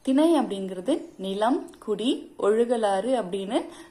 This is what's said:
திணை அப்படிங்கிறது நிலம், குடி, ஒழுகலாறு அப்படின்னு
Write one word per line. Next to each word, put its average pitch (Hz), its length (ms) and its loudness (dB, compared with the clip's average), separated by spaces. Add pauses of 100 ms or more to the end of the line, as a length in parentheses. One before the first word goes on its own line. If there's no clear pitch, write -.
திணை 294 380 4
அப்படிங்கிறது 190 640 -2 (120)
நிலம், 202 520 -2 (100)
குடி, 220 600 -4
ஒழுகலாறு 220 720 2
அப்படின்னு 202 520 -2 (260)